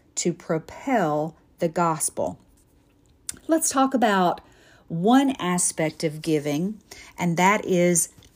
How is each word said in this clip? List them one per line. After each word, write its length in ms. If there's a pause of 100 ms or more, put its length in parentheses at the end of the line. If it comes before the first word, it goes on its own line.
(160)
to 180
propel 1000 (240)
the 100
gospel. 680 (1080)
Let's 220
talk 240
about 480 (460)
one 520
aspect 640
of 180
giving, 580 (380)
and 200
that 280
is 440 (260)